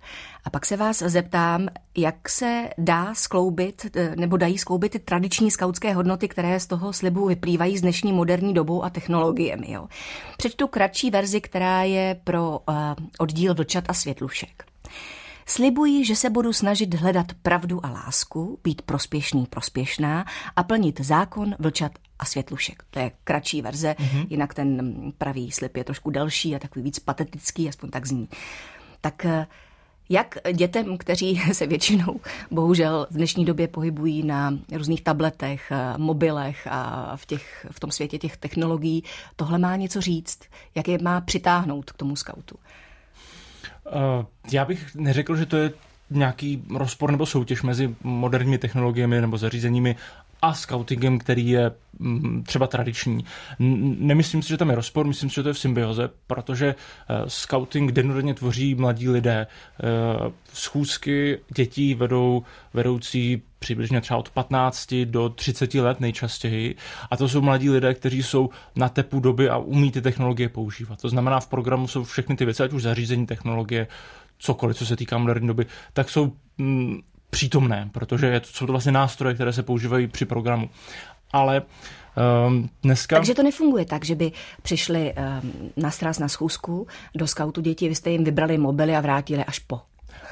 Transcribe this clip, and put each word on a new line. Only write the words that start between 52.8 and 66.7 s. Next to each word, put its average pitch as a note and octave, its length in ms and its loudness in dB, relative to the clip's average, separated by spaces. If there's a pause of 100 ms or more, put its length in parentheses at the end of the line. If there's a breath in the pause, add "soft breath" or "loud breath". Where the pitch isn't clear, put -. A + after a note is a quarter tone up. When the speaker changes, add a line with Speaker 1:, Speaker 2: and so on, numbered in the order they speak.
Speaker 2:
N-, B2+ 380 4
nemyslím D#3 440 4
si, - 60 -8
že D#3+ 80 0
tam D#3+ 140 2
je A#2+ 60 4
rozpor, D3+ 300 0
myslím C#3 240 -2
si, - 40 -6
že C#3 80 0
to C#3+ 60 0
je D3 60 2
v - 40 -6
symbioze, A#2+ 520 0 (160)
protože, C3 480 0 (340 loud breath)
eh, A#2 60 0 (140)
skauting C3+ 640 0
dennodenně C3+ 420 2
tvoří B2+ 400 0
mladí B2 340 2
lidé. A#2 380 2
Eh, - 380 -12 (680)
schůzky C#3+ 840 -2 (160)
dětí C3+ 400 2
vedou B2 480 2 (320 loud breath)
vedoucí A#2+ 680 0 (160)
přibližně A#2 420 0
třeba A#2 180 0
od A#2 120 -6
patnácti B2+ 760 0
do A#2 220 0
třiceti B2+ 520 -2
let B2+ 200 2
nejčastěji. A2+ 760 -2 (340 loud breath)